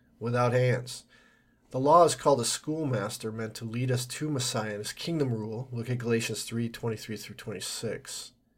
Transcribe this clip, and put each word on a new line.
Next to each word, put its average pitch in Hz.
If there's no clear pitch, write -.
without 120
hands. 123
The 131
law 156
is 147
called 139
a 117
schoolmaster 117
meant 113
to -
lead 120
us 120
to -
Messiah 120
and 104
his 104
kingdom 151
rule. 110
Look 117
at 123
Galatians 113
three 117
twenty-three 113
through 101
twenty-six. -